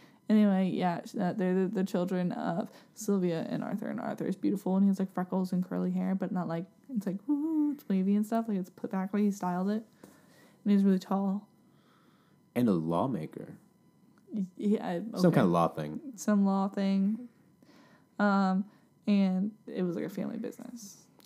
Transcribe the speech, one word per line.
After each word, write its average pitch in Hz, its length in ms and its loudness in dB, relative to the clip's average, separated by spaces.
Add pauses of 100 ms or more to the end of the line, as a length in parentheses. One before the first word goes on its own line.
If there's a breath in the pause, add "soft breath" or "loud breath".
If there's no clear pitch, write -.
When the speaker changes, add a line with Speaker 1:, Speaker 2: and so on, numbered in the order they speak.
(280 soft breath)
Speaker 1:
Anyway, 196 460 4
yeah, 175 300 0
sh-, - 160 -16
uh, 180 140 0
they're 185 200 0
the, 190 140 2
the 190 160 0
children 180 480 0
of 170 360 -4 (260 loud breath)
Sylvia 180 540 0
and - 140 -4
Arthur, - 260 -6
and - 120 -6
Arthur - 260 -6
is 190 100 -2
beautiful, 196 400 -2
and 196 80 6
he 202 40 6
has, 190 100 2
like, 190 160 -4
freckles 185 380 -2
and 180 120 0
curly 180 280 -2
hair, 185 240 -2
but 185 160 -4
not, 180 160 -4
like, 165 160 -4 (320)
it's, 196 100 -4
like, 190 100 -4 (120)
woo, 294 440 0
it's - 160 -10
wavy 190 280 2
and 208 100 0
stuff, 226 220 -2
like, 208 100 -2
it's 180 120 -6
put - 200 -10
back, 190 240 -4
like, 208 80 2
he 208 80 4
styled 185 400 -2
it, 220 140 -4 (800 soft breath)
and 202 80 4
he's 202 100 6
really 196 160 6
tall. 196 480 -2 (1120 soft breath)
Speaker 2:
And 120 120 4
a 104 40 4
lawmaker. 85 840 -2 (760)
Speaker 1:
Y-, 202 140 -4 (100)
yeah, 202 420 -2 (160)
Speaker 2:
Some 180 120 2
Speaker 1:
okay. 165 100 6
Speaker 2:
kind 131 100 6
of 87 60 4
law 82 160 4
thing. 76 320 -6 (160)
Speaker 1:
Some 202 280 2
law 196 240 0
thing. 196 600 -2 (880 soft breath)
Um, 196 460 2 (420 soft breath)
and 196 460 2 (160)
it 185 160 -2
was, 175 100 -2
like, - 120 -4
a - 40 -6
family - 280 -6
business. - 680 -12 (220)